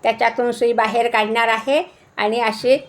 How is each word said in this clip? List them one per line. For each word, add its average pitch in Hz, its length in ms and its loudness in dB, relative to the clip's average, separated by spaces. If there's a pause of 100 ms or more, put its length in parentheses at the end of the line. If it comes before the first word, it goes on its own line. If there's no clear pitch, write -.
त्याच्यातून 233 500 0
सुई 240 200 0
बाहेर 226 380 0
काढणार 226 380 0
आहे 269 340 0 (340)
आणि 214 240 -2
अशी 233 360 2 (120)